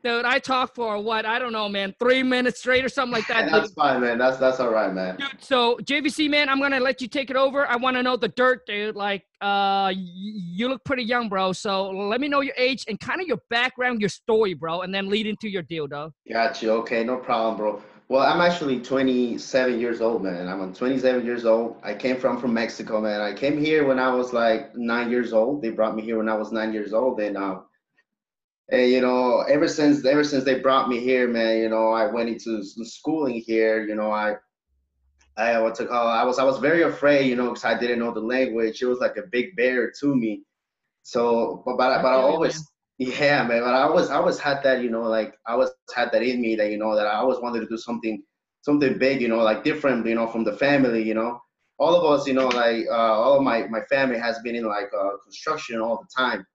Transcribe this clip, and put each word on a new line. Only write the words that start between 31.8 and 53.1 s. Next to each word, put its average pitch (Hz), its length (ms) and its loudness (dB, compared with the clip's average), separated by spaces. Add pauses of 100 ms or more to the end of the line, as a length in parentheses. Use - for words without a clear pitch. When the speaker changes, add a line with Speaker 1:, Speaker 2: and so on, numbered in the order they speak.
Speaker 2:
I 113 160 2
went 117 220 -2
into 113 300 -6
s-, 98 260 -12
schooling 135 600 -4
here. 110 400 2
You 107 120 -6
know, 107 160 -2
I, 107 240 -2 (1000)
I, 117 240 2
what 113 160 0
to 113 100 -4
call, 117 200 0
I 117 160 0
was, 127 160 0
I 131 60 2
was 131 140 2
very 160 240 2
afraid, 143 440 4
you 123 80 2
know, 123 140 0
'cause 113 160 -8
I 117 120 0
didn't 120 220 -2
know 117 160 -4
the 107 60 -4
language. 113 600 -2
It 123 40 0
was 123 140 0
like 113 160 -2
a 101 160 -8
big 123 240 -2
barrier 123 440 0
to 143 140 0
me. 110 280 -2 (600)
So, 117 640 0
but, 123 100 -4
but 127 140 2
I, - 80 2
Speaker 1:
I - 40 0
Speaker 2:
but 127 100 2
I - 20 4
Speaker 1:
feel 131 140 4
you, 160 60 4
Speaker 2:
always, 139 200 0 (440)
Speaker 1:
man. 127 120 -4
Speaker 2:
yeah, 139 360 2
man, 117 160 2
but 123 120 0
I 131 80 4
always, 160 260 2
I 139 80 -2
always 170 220 0
had 139 260 -2
that, 127 180 4
you 120 80 -2
know, 113 120 -2
like, 110 320 -2 (120)
I 117 60 -4
always 127 180 2 (240)
had 120 160 0
that 110 120 2
in 123 180 0
me 113 160 0
that, 107 140 0
you 107 80 -4
know, 110 180 0
that 104 100 2
I 104 100 0
always 123 220 0
wanted 117 220 -4
to 110 80 -8
do 113 80 -6
something, 113 460 -6 (400)
something 143 360 2
big, 131 220 2
you 117 80 0
know, 113 160 2
like, 107 180 2
different, 139 440 0
you 113 100 0
know, 113 100 0
from 113 160 -4
the 107 120 -2
family, 131 500 2
you 110 100 -2
know. 113 240 -2 (400)
All 160 160 4
of 175 100 4
us, 143 220 2
you 135 60 -2
know, 131 160 2
like, 117 420 0
uh, 117 40 -2
all 113 420 4